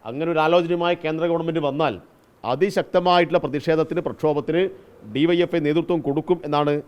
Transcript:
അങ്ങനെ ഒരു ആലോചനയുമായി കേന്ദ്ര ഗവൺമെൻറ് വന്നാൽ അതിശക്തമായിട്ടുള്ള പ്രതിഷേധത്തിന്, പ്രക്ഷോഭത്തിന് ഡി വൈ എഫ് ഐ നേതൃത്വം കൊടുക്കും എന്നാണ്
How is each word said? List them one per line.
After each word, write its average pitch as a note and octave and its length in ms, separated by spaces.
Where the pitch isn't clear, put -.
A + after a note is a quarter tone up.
അങ്ങനെ D3 280
ഒരു D#3 120
ആലോചനയുമായി E3+ 580
കേന്ദ്ര D#3+ 280
ഗവൺമെൻറ് E3 380
വന്നാൽ C#3 240
അതിശക്തമായിട്ടുള്ള F3 920
പ്രതിഷേധത്തിന്, D#3 600
പ്രക്ഷോഭത്തിന് D3+ 560
ഡി C3+ 160
വൈ F3 60
എഫ് E3+ 120
ഐ - 100
നേതൃത്വം D#3+ 400
കൊടുക്കും D3+ 300
എന്നാണ് D3 260